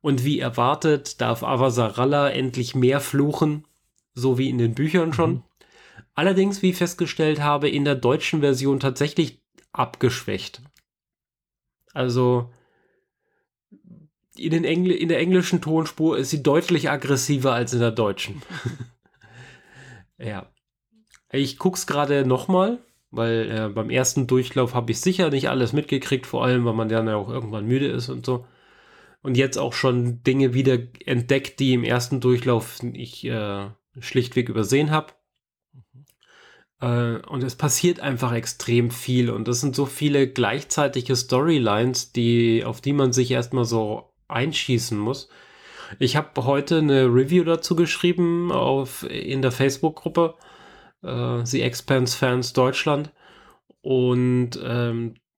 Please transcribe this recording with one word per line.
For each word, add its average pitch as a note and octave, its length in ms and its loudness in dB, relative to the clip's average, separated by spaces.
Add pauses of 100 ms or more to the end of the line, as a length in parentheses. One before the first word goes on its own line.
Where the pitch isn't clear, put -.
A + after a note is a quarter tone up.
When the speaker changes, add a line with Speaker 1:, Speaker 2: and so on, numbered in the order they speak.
Speaker 1:
Und C#3 220 0
wie C#3+ 160 0
erwartet, C3+ 800 0
darf A#2 220 -2
Avasarala C3 880 2
endlich B2+ 460 -4
mehr C3 260 4
fluchen, D3 640 0 (480)
so B2+ 240 0
wie C3 120 0
in B2+ 100 -2
den A#2 160 2
Büchern D#3+ 380 0
schon. D#3+ 180 2
Speaker 2:
Mhm. B2 120 -4 (720)
Speaker 1:
Allerdings, F#3+ 480 2
wie F#3 100 4
ich F3+ 40 -4
festgestellt E3 680 -2
habe, D3 280 0
in C#3+ 160 0
der C#3+ 100 2
deutschen C3 460 0
Version C3+ 380 2
tatsächlich C#3 640 -2 (300)
abgeschwächt. - 880 -4 (1300)
Also B2 580 2 (1900)
in D#3+ 140 -4
den E3 140 0
Engl-, F3 260 2
in E3 180 0
der D#3 100 2
englischen F3+ 420 2
Tonspur D#3 560 0
ist C3+ 120 -2
sie D3 140 -4
deutlich D#3 460 2
aggressiver C3+ 640 0
als A#2+ 200 -2
in A#2+ 60 0
der A#2 120 2
deutschen. G#2+ 560 -4
<laughs> - 40 -18 (1700)
Ja. G#2 300 -10 (840)
Ich C3+ 280 -2
guck's - 280 -2
gerade C#3+ 380 0
nochmal, F#3 540 2 (320)
weil, A2+ 400 -2
äh, A2 180 -4
beim A2 200 -4
ersten B2+ 380 0
Durchlauf B2+ 460 0
hab A#2 160 -2
ich A2 120 -4
sicher F3+ 280 2
nicht C3+ 200 0
alles B2 240 0
mitgekriegt, C#3 520 -2
vor A#2 200 -2
allem, B2 180 4
weil A#2 100 2
man A2+ 140 -2
dann A2+ 200 0
ja G#2+ 100 0
auch G2+ 120 -4
irgendwann A2 360 -8
müde C3 220 2
ist B2 200 -4
und B2 180 -10
so. B2 200 -2 (760)
Und C3 140 -2
jetzt C3 220 2
auch C3 160 -2
schon B2 500 0
Dinge C3+ 300 2
wieder C3 240 4 (280)
entdeckt, C3+ 540 -2
die C3 140 4
im A#2+ 100 2
ersten A#2+ 380 0
Durchlauf B2 560 2 (160)
ich, A#2+ 320 -14
äh, G#2 420 -6 (320)
schlichtweg A#2+ 480 -2
übersehen B2+ 440 0
hab. D#3 280 -4 (540)
Speaker 2:
Mhm. B2+ 320 -20 (760)
Speaker 1:
Äh, A#2+ 380 0 (100)
und B2+ 160 -6
es B2 120 -6
passiert F3 440 0
einfach B2+ 320 -2
extrem A#2+ 600 0
viel B2 380 0
und A2 200 -4
es A#2+ 100 0
sind C#3 160 -2
so C#3+ 100 2
viele C#3 460 2
gleichzeitige C#3+ 840 0
Storylines, B2+ 960 2
die, A#2 500 4
auf - 160 -8
die C#3 140 -2
man C3+ 180 4
sich B2 200 0
erstmal B2 340 0
so A2 480 -4 (160)
einschießen A#2+ 680 -2
muss. G#2 300 -4 (720)
Ich B2+ 160 0
hab D3+ 280 -2
heute C#3+ 360 2
eine C#3 260 4
Review C3 380 4
dazu E3 320 0
geschrieben E3+ 760 0
auf, C3 520 -2
in - 400 -4
der B2+ 80 2
Facebook-Gruppe, D#3 840 0 (720)
äh, B2 420 -4
The A#2+ 160 -2
Expanse B2+ 560 -2
Fans B2+ 360 -2
Deutschland. C#3+ 600 0 (680)
Und, B2+ 840 0
ähm, A#2 500 -4 (240)